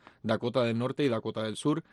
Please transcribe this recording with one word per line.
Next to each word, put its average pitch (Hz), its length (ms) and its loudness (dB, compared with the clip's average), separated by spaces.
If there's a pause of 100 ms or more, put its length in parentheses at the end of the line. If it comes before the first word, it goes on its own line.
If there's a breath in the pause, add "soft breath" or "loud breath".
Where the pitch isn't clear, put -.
(220 loud breath)
Dakota 113 400 0
del 117 160 2
Norte 131 260 0
y 139 40 4
Dakota 110 340 -2
del 107 140 -4
Sur, 160 260 0 (100)